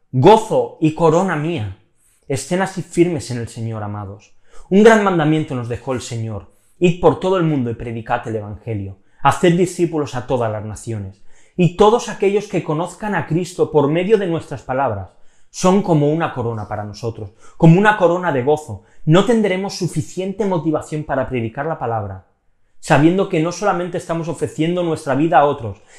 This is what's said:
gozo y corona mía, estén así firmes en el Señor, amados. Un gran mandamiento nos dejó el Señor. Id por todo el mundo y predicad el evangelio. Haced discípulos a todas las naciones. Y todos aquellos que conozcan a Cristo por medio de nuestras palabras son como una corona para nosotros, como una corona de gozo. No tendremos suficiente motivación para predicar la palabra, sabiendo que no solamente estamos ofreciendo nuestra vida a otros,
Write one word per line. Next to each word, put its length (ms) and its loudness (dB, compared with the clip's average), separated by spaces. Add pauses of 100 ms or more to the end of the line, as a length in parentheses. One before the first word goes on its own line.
(120)
gozo 680 4
y 140 2
corona 420 2
mía, 440 -4 (480)
estén 340 -2
así 220 -4
firmes 480 0
en 80 -4
el 80 -8
Señor, 340 -8
amados. 540 -12 (340)
Un 140 8
gran 200 6
mandamiento 520 0
nos 140 -6
dejó 240 -6
el 80 -6
Señor. 520 -10 (240)
Id 240 2
por 180 4
todo 180 0
el 80 2
mundo 260 0
y 40 -6
predicad 520 -6
el 80 -6
evangelio. 640 -8 (240)
Haced 340 4
discípulos 560 -2
a 140 -8
todas 240 -2
las 120 -6
naciones. 600 -10 (360)
Y 160 4
todos 320 4
aquellos 400 -2
que 160 -4
conozcan 520 -6
a 100 -2
Cristo 460 -2
por 180 4
medio 300 2
de 80 -2
nuestras 340 -6
palabras 480 -4 (400)
son 320 2
como 300 2
una 200 -2
corona 360 -6
para 160 -6
nosotros, 480 -10 (260)
como 220 8
una 180 4
corona 340 2
de 120 0
gozo. 400 -2 (220)
No 200 6
tendremos 480 0
suficiente 720 -6
motivación 580 -4
para 240 -4
predicar 380 -6
la 140 -6
palabra, 480 -6 (520)
sabiendo 480 2
que 140 -2
no 100 -2
solamente 460 -2
estamos 300 -6
ofreciendo 560 -4
nuestra 320 -2
vida 240 4
a 60 6
otros, 360 -4 (180)